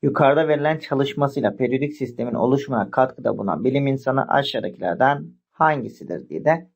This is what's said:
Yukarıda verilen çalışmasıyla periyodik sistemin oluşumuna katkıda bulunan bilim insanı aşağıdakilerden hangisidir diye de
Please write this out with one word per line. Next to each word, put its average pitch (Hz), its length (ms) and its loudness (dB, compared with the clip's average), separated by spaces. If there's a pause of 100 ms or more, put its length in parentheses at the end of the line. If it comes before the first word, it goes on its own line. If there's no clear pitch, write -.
Yukarıda 147 460 4
verilen 151 320 2
çalışmasıyla 139 760 -2
periyodik 131 380 -2
sistemin 120 400 -6
oluşumuna 120 580 0
katkıda 131 460 0
bulunan 92 260 -4
bilim 135 240 0
insanı 135 400 -2
aşağıdakilerden 135 1000 0 (240)
hangisidir 139 800 -2
diye - 160 -6
de 165 300 0